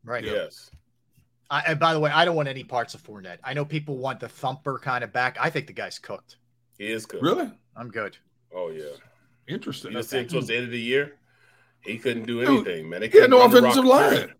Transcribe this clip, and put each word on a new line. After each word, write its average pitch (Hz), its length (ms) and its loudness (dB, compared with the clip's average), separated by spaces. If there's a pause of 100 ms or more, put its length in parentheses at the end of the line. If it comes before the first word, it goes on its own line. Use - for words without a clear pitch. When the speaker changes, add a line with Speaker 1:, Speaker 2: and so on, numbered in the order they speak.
Speaker 1:
Right. 117 200 -8
Speaker 2:
Yeah. 107 80 -6
Speaker 3:
Yes. - 380 -8 (800)
Speaker 1:
I, 147 180 -2
and 156 100 -2
by 160 140 2
the 156 80 -2
way, 147 100 0
I 156 140 4
don't 175 100 0
want 147 140 -2
any 131 160 -10
parts 120 300 -6
of - 80 -20
Fournette. 92 420 -18
I 131 80 -10
know 147 100 -6
people 147 360 -8
want 127 220 -8
the 117 80 -12
thumper 135 500 -8
kind 123 260 -6
of 104 80 -14
back. 127 260 -4
I 143 120 -2
think 156 160 -8
the 101 80 -20
guy's 98 240 -12
cooked. - 380 -16 (420)
Speaker 3:
He 104 80 -12
is 110 180 -6
cooked. 92 180 -10
Speaker 2:
Really? 220 300 -2 (240)
Speaker 1:
I'm 117 140 -16
good. 104 260 -10 (400)
Speaker 3:
Oh, 87 140 -8
yeah. 78 140 -14 (600)
Speaker 2:
Interesting. 113 460 -12
Speaker 3:
You 120 100 -8
see 131 140 -8
him 127 80 0
Speaker 1:
Okay. 123 80 -12
Speaker 3:
towards 123 140 -4
the 113 100 -4
end 123 80 -4
of 117 60 -12
the 120 100 -6
year, 135 380 -2 (640)
he 110 160 -10
couldn't 117 260 -6
do 120 180 -6
Speaker 2:
Dude, 117 240 2
Speaker 3:
anything, 80 220 -8
man. 90 120 -10
They 110 80 -6
Speaker 2:
he 403 100 10
had 262 100 12
Speaker 3:
couldn't - 40 4
Speaker 2:
no 254 80 10
Speaker 3:
run 240 100 10
the 247 80 10
Speaker 2:
offensive 247 260 6
Speaker 3:
rock. 254 80 6 (200)
Speaker 2:
line. - 280 -2